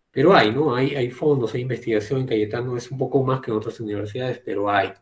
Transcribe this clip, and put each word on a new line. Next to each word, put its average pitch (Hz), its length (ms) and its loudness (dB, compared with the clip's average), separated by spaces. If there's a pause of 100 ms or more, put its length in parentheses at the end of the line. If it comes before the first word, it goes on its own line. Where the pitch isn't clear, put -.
(140)
Pero 156 200 6
hay, 113 180 6
¿no? 135 240 0
Hay, 131 180 0
hay 123 160 -2
fondos, 139 440 0
hay 123 80 -2
investigación. 117 580 -2
En 131 80 -2
Cayetano 120 480 -2
es - 160 -8
un 135 60 -10
poco 131 260 0
más 131 160 0
que - 100 -8
en 110 60 0
otras 110 240 -4
universidades, 107 640 -4
pero 101 260 -2
hay. 98 200 2 (120)